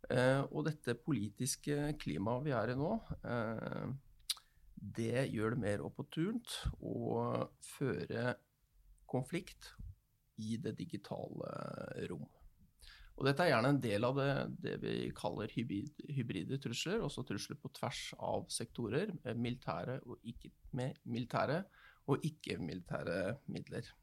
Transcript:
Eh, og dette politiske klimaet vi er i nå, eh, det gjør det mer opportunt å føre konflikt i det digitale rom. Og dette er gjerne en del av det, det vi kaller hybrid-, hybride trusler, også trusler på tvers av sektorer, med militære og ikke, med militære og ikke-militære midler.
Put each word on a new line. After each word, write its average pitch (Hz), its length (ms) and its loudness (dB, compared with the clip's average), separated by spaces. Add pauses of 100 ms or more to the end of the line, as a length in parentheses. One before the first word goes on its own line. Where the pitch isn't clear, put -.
Eh, 131 380 6
og 151 240 -2
dette 120 240 -2
politiske 143 1040 0
klimaet 110 480 0
vi 135 80 2
er 113 160 2
i 127 80 0
nå, 170 140 2 (280)
eh, 113 640 -2 (920)
det 113 560 0
gjør 110 220 4
det 117 80 2
mer 101 180 2
opportunt 175 680 -2 (340)
å 117 640 0 (180)
føre 120 720 0 (760)
konflikt - 600 -2 (680)
i 110 240 -2
det 110 160 -2
digitale - 720 -6 (600)
rom. - 160 -6 (920)
Og - 80 0
dette 139 160 6
er 160 140 8
gjerne 127 180 8
en 135 80 6
del 110 240 4
av 135 160 4
det, 139 80 6 (320)
det - 220 0
vi - 100 2 (240)
kaller 104 320 -2
hybrid-, - 640 -2
hybride 135 480 0
trusler, 160 400 0
også 139 240 -2
trusler - 320 -4
på - 160 -12
tvers - 480 -4
av 101 320 0
sektorer, 127 720 -2
med 117 160 -2
militære 120 640 -2
og 120 160 -12
ikke, - 320 -12 (240)
med 127 320 -2
militære 120 540 2 (420)
og 139 160 4
ikke-militære 92 1160 -2 (120)
midler. - 540 -6